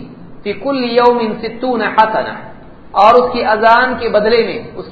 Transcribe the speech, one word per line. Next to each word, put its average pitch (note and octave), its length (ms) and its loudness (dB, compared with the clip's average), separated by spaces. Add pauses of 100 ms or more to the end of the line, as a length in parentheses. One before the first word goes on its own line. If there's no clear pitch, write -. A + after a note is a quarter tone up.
(420)
فِي G3+ 120 -6
كُلِّ C4 320 -4
يَوْمٍ A#3 560 0
سِتُّونَ A3+ 420 -4
حَسَنَةً، E3+ 520 0 (560)
اور G#3 220 6
اس B3 200 2
کی A#3+ 120 -2
اذان A3+ 540 2
کے A#3 100 -4
بدلے G#3+ 340 2
میں، E3 320 -8
اس - 160 -14